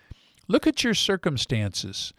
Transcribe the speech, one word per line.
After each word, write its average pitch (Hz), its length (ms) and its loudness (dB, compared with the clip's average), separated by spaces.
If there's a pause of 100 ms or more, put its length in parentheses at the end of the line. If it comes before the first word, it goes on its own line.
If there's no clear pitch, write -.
(480)
Look 240 200 4
at - 160 2
your 233 100 2
circumstances 120 1300 -2